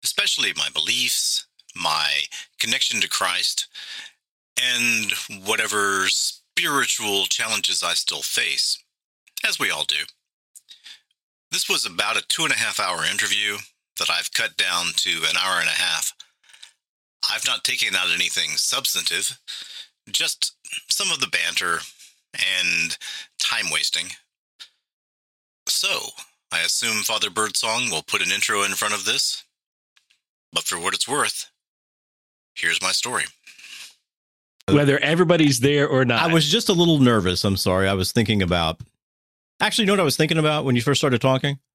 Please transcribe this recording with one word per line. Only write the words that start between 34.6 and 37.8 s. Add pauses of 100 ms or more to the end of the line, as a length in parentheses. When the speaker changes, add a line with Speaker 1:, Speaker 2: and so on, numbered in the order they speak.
Speaker 2:
Whether
everybody's
there
or
not.
Speaker 3:
I
was
just
a
little
nervous.
I'm
sorry.